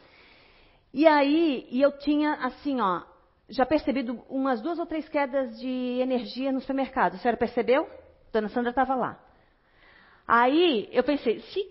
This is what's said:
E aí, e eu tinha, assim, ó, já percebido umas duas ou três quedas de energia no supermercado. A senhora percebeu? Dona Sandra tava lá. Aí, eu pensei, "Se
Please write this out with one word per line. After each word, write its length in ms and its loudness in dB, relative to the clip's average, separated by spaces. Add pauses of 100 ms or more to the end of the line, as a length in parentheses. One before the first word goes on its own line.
(920)
E 140 6
aí, 640 4
e 100 0
eu 160 4
tinha, 380 0
assim, 440 -4
ó, 220 0 (480)
já 160 0
percebido 640 -2
umas 320 -2
duas 160 -4
ou 80 -4
três 240 -8
quedas 500 -2
de 400 -4
energia 520 -2
no 100 -2
supermercado. 540 -2
A 20 -12
senhora 200 0
percebeu? 520 0 (420)
Dona 180 0
Sandra 220 -2
tava 240 0
lá. 240 -4 (1080)
Aí, 640 4
eu 120 2
pensei, 360 0
"Se 320 -6